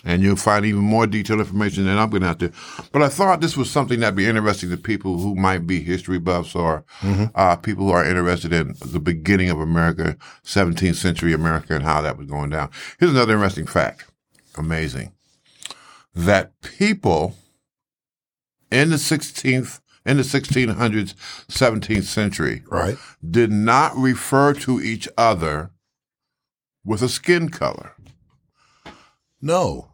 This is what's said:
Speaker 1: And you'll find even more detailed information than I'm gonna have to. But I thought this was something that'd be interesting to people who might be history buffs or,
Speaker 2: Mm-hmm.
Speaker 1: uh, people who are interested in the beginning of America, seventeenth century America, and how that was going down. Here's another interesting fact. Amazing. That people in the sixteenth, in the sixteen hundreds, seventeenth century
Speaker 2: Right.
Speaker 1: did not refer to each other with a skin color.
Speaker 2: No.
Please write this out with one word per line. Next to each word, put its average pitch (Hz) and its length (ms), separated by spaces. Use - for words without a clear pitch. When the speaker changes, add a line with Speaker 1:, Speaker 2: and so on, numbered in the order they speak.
Speaker 1:
And 90 180
you'll 98 140
find 104 300
even 104 160
more 110 260
detailed 107 320
information 98 460
than 95 120
I'm 110 120
gonna 95 180
have 82 120
to. 87 120
But 143 100
I 143 60
thought 170 320
this 160 160
was 131 160
something 120 300
that'd 107 120
be 95 140
interesting 107 440
to 87 60
people 95 420
who 98 160
might 92 320
be 90 140
history 90 380
buffs 85 340
or, 80 300
Speaker 2:
Mm-hmm. 98 340
Speaker 1:
uh, 90 220
people 98 300
who 95 80
are 85 120
interested 87 460
in 82 240
the 78 140
beginning 87 500
of 78 120
America, 82 560
seventeenth 87 540
century 85 340
America, 80 420
and 73 120
how 76 160
that 73 160
was 71 100
going 73 220
down. 73 200
Here's 175 120
another 120 240
interesting 95 320
fact. - 360
Amazing. 78 560
That 92 480
people 98 760
in 139 200
the 160 80
sixteenth, 131 840
in 139 120
the 131 80
sixteen 135 440
hundreds, 107 460
seventeenth 110 580
century 92 640
Speaker 2:
Right. 90 280
Speaker 1:
did 113 220
not 113 440
refer 135 600
to 131 260
each 110 260
other 85 540
with 107 180
a 127 60
skin 170 420
color. - 440
Speaker 2:
No. 143 520